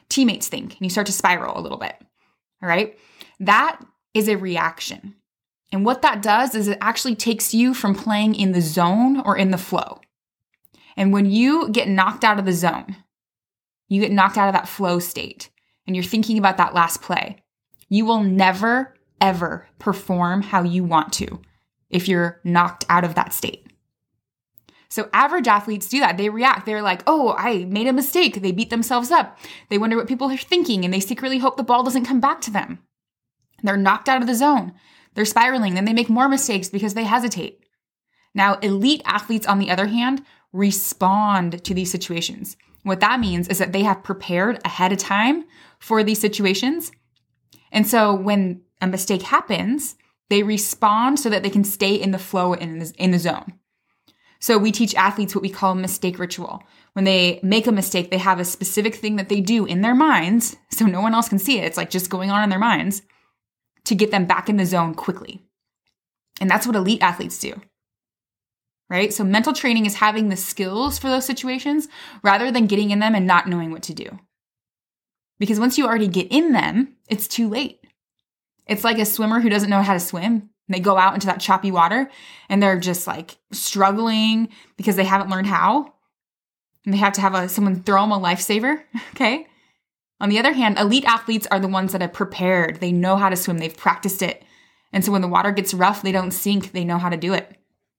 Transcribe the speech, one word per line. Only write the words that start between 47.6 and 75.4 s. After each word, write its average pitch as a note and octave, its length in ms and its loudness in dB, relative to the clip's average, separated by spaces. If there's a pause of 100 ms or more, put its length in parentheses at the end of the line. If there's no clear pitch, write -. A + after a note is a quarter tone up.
And G#3+ 160 2
so G#3+ 260 4
when F#3+ 480 0 (180)
a F#3+ 60 -2
mistake F#3 380 -2
happens, B3 720 -2 (340)
they G#3 140 4
respond G#3+ 760 0
so A#3 100 -2
that G#3+ 120 0
they G3 80 -2
can G3+ 140 2
stay G3+ 320 0
in G3 160 0
the F#3 80 -2
flow F3+ 340 -2
and E3 200 -6
in D#3+ 60 -10
the, D#3+ 180 -10
in F#3 140 2
the F3+ 80 2
zone. - 340 -4 (840)
So A3+ 200 2
we G#3+ 120 2
teach G#3+ 220 0
athletes G3 400 0
what G3 80 -2
we F#3+ 80 -4
call F#3+ 240 -2
mistake F#3 460 -4
ritual. F3 420 -10 (320)
When F#3+ 120 0
they F3+ 360 2
make G#3+ 240 2
a A#3+ 60 2
mistake, F#3 400 -2
they F#3 80 0
have F#3 200 2
a F3 60 -4
specific G#3 480 -4
thing G#3+ 220 -4
that G3 140 -4
they G3+ 120 0
do G#3 240 0
in F3 160 -2
their A#3 140 2
minds, A#3 640 2 (120)
so - 160 0
no F#3 160 2
one A3 140 0
else A3+ 120 2
can G3 120 0
see A3 180 0
it. F3+ 60 -4
It's, E3 140 -6
like, E3+ 120 -6
just F#3 220 -4
going F#3+ 180 -4
on G#3 140 2
in G3+ 80 2
their F#3+ 80 -2
minds G3+ 420 0 (840)
to A3+ 80 2
get G#3 160 2
them F#3+ 140 2
back F3+ 240 0
in G#3+ 80 2
the F#3+ 80 2
zone E3+ 280 0
quickly. - 480 -10 (1000)
And F#3+ 80 0
that's G3+ 180 0
what A#3 80 0
elite G3+ 260 0
athletes F3 380 0
do, - 220 -10 (1300)
right? F#3+ 240 0
So A3 100 -2
mental A3 300 2
training A3+ 320 0
is G#3 100 -4
having G#3+ 320 0
the F#3+ 80 -2
skills G3+ 640 -4
for C4+ 80 -6
those C4 180 0
situations C4+ 600 -4 (340)
rather G#3 300 2
than A#3 160 4
getting G3+ 240 2
in G3+ 80 2
them A3 160 2
and F#3 100 2
not F3+ 220 4
knowing E3+ 240 -2
what D#3+ 120 -12
to D#3+ 100 -10
do. E3 260 -14 (1200)
Because G#3 200 0